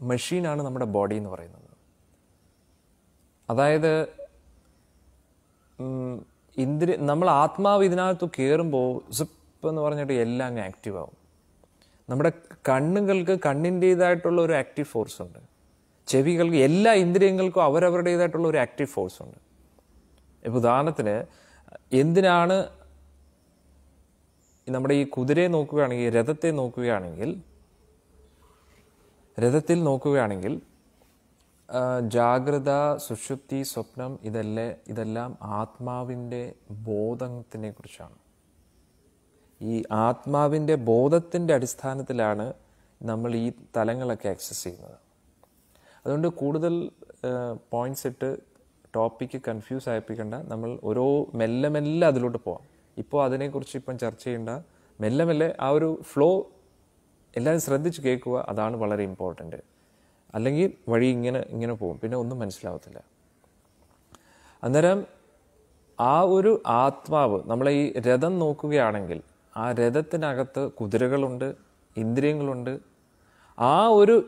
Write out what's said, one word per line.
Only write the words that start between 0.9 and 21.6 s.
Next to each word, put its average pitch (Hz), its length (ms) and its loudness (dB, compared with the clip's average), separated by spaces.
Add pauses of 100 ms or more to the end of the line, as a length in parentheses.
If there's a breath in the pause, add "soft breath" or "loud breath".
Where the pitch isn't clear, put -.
ബോഡി 101 240 2
എന്ന് 104 140 -8
പറയുന്നത്. 85 320 -18 (1800)
അതായത്, 151 440 2 (1900)
ഉം, 127 360 -6 (420)
ഇന്ദ്രിയ-, 151 420 0 (100)
നമ്മൾ 165 180 2 (160)
ആത്മാവ് 196 440 4
ഇതിനകത്ത് 180 380 0 (120)
കയറുമ്പോൾ 139 520 2 (280)
സിപ്പ് - 520 -8
എന്ന് 156 160 -2
പറഞ്ഞിട്ട് 147 300 -2 (100)
എല്ലാം 123 240 -2
അങ്ങ് 120 200 -6
ആക്റ്റീവ് 98 320 -10
ആവും. - 140 -14 (920 soft breath)
നമ്മുടെ 143 220 2 (380)
കണ്ണുകൾക്ക് 185 640 2 (120)
കണ്ണിൻ്റേതായിട്ടുള്ള 175 960 2
ഒരു 165 200 2
ആക്റ്റീവ് 143 320 -6
ഫോഴ്സ് 110 300 -4
ഉണ്ട്, 87 160 -18 (680)
ചെവികൾക്ക്, 170 600 2
എല്ലാ 202 240 6 (120)
ഇന്ദ്രിയങ്ങൾക്കും 185 640 4
അവരവരുടേതായിട്ടുള്ള 175 840 2
ഒരു 151 140 2
ആക്റ്റീവ് 135 300 -6
ഫോഴ്സ് 92 280 -6
ഉണ്ട്. - 160 -20 (1040)
ഇപ്പൊ 117 180 -2
ഉദാഹരണത്തിന് 123 540 2 (840 soft breath)